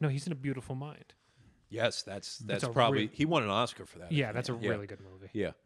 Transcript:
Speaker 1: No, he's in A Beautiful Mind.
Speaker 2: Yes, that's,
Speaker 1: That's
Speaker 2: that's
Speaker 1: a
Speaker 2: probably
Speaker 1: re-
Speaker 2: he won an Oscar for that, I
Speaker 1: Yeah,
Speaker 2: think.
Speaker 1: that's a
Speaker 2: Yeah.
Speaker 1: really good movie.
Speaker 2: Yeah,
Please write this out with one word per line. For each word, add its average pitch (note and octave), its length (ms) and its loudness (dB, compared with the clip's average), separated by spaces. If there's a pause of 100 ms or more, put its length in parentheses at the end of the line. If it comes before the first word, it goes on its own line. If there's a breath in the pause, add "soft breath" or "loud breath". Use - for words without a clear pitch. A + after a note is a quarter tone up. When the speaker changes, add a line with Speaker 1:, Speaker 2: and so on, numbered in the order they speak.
Speaker 1:
No, D3+ 80 2
he's C#3 180 -2
in F3 60 -4
A D3 40 -4
Beautiful C3 400 -6
Mind. D3 380 -14 (560 soft breath)
Speaker 2:
Yes, A2+ 320 0
that's, - 360 -12
Speaker 1:
That's G#2+ 240 -4
Speaker 2:
that's - 20 0
Speaker 1:
a C3 80 -2
Speaker 2:
probably A2 340 6
Speaker 1:
re- - 60 -6
Speaker 2:
he C#3+ 120 0
won D#3 180 4
an G#2 80 2
Oscar G#2+ 340 0
for - 140 -18
that, E2+ 60 -14
I A#2 100 -2
Speaker 1:
Yeah, C#3 120 2
Speaker 2:
think. G#2+ 100 -4
Speaker 1:
that's B2 120 -2
a A#2+ 120 -4
Speaker 2:
Yeah. G#2 100 0
Speaker 1:
really G2+ 160 -2
good G2 140 -14
movie. F#2+ 320 -18
Speaker 2:
Yeah, F#2+ 200 0 (140)